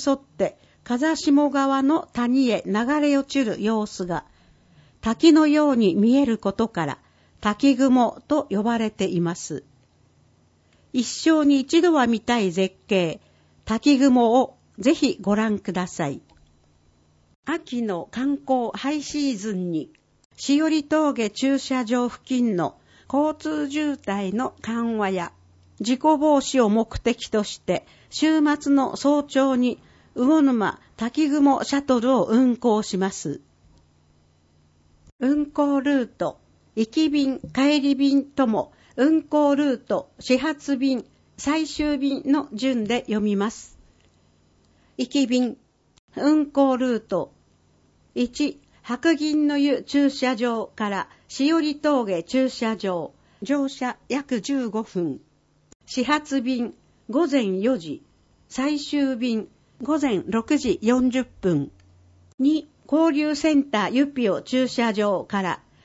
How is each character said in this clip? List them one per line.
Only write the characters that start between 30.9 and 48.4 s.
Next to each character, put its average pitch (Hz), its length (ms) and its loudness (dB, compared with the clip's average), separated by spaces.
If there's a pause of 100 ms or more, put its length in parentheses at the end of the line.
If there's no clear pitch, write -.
滝 277 320 -2
雲 277 340 4
シ - 120 -2
ャ 277 60 0
ト 262 180 0
ル 254 160 2
を 202 100 2
運 247 320 4
行 214 240 2
し 196 160 -6
ま 190 120 -2
す。 147 300 -8 (1800)
運 285 280 0
行 285 340 0
ル 277 120 0 (100)
ー 220 40 -6
ト、 - 320 -8 (380)
行 220 140 -2
き 311 180 0
便、 277 320 -2
帰 285 400 0
り 277 140 0
便 277 300 2
と 277 220 -2
も、 214 260 -2 (220)
運 311 280 2
行 294 340 2
ル 277 200 0
ー - 20 -6
ト、 - 320 -4 (100)
始 254 160 2
発 285 400 -4
便、 254 300 -2 (320)
最 311 280 -2
終 302 300 -2
便 269 300 -4
の 285 260 0
順 240 320 -2
で 233 220 -2
読 214 140 -2
み 208 160 0
ま 202 140 -2
す。 - 280 -16 (1200)
行 254 100 -4
き 277 180 0
便、 247 300 0 (580)
運 294 320 2
行 277 300 2
ル 247 220 -2
ー - 20 -14
ト、 180 320 -6 (800)
一、 247 460 -4 (220)